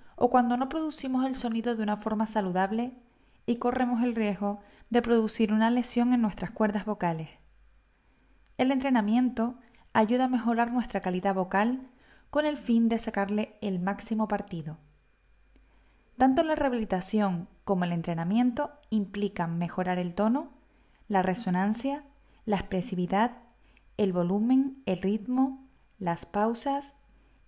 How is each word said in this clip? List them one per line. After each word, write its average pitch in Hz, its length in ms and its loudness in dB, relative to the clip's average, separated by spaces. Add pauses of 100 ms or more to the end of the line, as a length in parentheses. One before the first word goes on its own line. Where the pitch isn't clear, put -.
(160)
o 247 140 4
cuando 247 280 4
no 262 100 -2
producimos 269 580 -2
el 262 100 -4
sonido 226 400 -2
de 220 80 -4
una 208 120 0
forma 214 320 -2
saludable 208 680 -2 (480)
y 240 120 -2
corremos 240 460 0
el 240 120 0
riesgo 202 440 -2 (300)
de 240 120 4
producir 226 520 2
una 220 160 4
lesión 240 420 2
en 247 100 4
nuestras 185 300 -2
cuerdas 208 340 0
vocales. 170 440 -4 (1300)
El 262 140 2
entrenamiento 247 840 0 (360)
ayuda 233 320 2
a 254 40 0
mejorar 233 420 0
nuestra 233 300 -2
calidad 185 320 0
vocal 196 540 0 (420)
con 302 160 0
el 294 120 -2
fin 226 320 2
de 226 80 0
sacarle 208 640 -2
el 190 180 -2
máximo 202 480 -2
partido. 165 520 -6 (1400)
Tanto 262 240 6
la 311 120 2
rehabilitación 208 920 0 (160)
como 180 220 0
el 175 80 -2
entrenamiento 196 800 0 (180)
implican 196 680 -2
mejorar 180 420 -2
el 175 160 -4
tono, 233 360 0 (560)
la 190 140 2
resonancia, 190 840 0 (400)
la 208 140 0
expresividad, 190 800 -2 (580)
el 196 160 0
volumen, 214 760 2
el 185 160 -2
ritmo, 247 640 -2 (320)
las 170 280 -4
pausas 240 720 -2 (520)